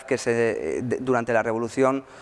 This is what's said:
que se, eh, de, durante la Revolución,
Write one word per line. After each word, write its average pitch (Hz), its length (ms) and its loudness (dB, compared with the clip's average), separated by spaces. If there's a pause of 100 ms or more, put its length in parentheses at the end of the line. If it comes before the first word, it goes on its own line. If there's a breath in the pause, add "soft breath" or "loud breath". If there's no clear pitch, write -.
que 123 120 0
se, 107 600 0
eh, 98 40 -4
de, 123 160 -2
durante 123 340 0
la 110 100 4
Revolución, 123 640 0 (180 loud breath)